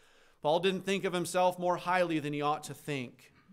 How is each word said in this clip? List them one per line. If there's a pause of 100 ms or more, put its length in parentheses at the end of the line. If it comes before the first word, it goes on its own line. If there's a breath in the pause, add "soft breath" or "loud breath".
(400 soft breath)
Paul
didn't
think
of
himself
more
highly
than
he
ought
to
think. (180)